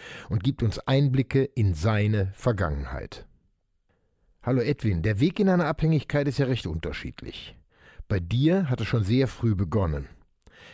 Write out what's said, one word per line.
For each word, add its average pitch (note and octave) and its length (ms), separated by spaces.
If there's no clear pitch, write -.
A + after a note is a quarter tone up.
und - 160
gibt C3+ 180
uns G#2 180
Einblicke C3+ 640
in G2+ 280
seine G#2 640
Vergangenheit. D2+ 880
Hallo B2+ 220
Edwin, G#2+ 400
der G#2 180
Weg F3 200
in F#3+ 100
eine F3 160
Abhängigkeit D#3 600
ist C#3 120
ja C#3 80
recht B2 200
unterschiedlich. - 880
Bei G2 120
dir C#3 520
hat A#2+ 100
es G#2 60
schon A2 180
sehr A#2+ 240
früh A2+ 260
begonnen. E2+ 540